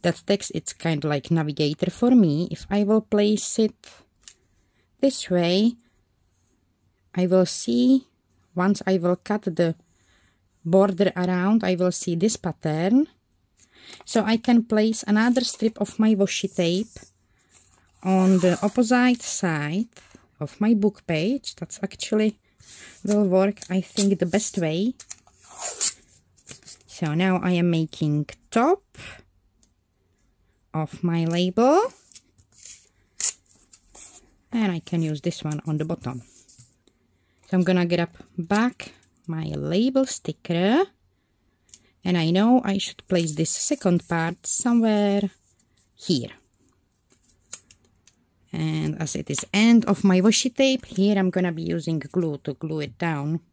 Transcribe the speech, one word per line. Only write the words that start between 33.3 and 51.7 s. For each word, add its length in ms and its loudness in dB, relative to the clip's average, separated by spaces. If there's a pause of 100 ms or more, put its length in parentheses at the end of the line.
and 200 0
I 80 -4
can 240 -2
use 180 -4
this 220 -6
one 240 -6
on 100 -2
the 80 -4
bottom. 380 -8 (1200)
So 100 0
I'm 60 4
gonna 220 2
grab 240 -2 (260)
back 580 -4 (340)
my 180 -6 (100)
label 500 0
sticker, 800 -2 (1160)
and 140 0
I 120 0
know 340 4
I 140 -2
should 300 -8
place 280 0
this 140 -2
second 580 0
part 380 -4
somewhere 840 2 (680)
here. 360 -4 (2250)
And 480 -4
as 140 -6
it 140 -8
is 240 -4
end 320 6
of 180 0
my 180 4
washi 320 2
tape, 320 0
here 320 0
I'm 120 0
gonna 220 -2
be 120 -8
using 360 -4